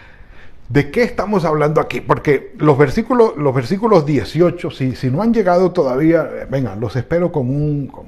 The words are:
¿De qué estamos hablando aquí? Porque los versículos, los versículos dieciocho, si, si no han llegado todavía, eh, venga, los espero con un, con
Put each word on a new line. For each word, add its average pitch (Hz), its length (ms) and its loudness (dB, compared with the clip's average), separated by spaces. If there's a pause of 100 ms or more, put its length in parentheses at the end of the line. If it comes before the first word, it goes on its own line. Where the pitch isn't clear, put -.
(680)
¿De 143 220 0
qué 240 140 0
estamos 208 400 -2
hablando 151 360 0
aquí? 123 200 -4
Porque - 580 -2
los 151 180 4
versículos, 220 600 2
los 143 180 0
versículos 180 500 2
dieciocho, 156 640 0
si, 131 260 -4
si 131 120 -2
no 147 140 -2
han 226 100 2
llegado 180 380 4
todavía, 151 640 2
eh, - 180 -10
venga, 123 240 -2
los 110 220 -4
espero 165 340 0
con 131 180 -2
un, 143 380 -2
con - 220 -16